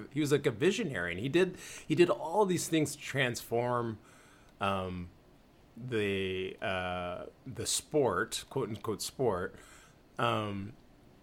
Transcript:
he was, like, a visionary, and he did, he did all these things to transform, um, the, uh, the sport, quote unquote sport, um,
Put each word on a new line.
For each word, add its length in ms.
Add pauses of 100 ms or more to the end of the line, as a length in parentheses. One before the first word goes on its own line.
(120)
he 100
was, 100
like, 140
a 60
visionary, 600
and 80
he 80
did, 300 (280)
he 100
did 140
all 360
these 240
things 260
to 60
transform, 960 (640)
um, 480 (640)
the, 840
uh, 600 (220)
the 200
sport, 840
quote 200
unquote 320
sport, 540 (640)
um, 540 (520)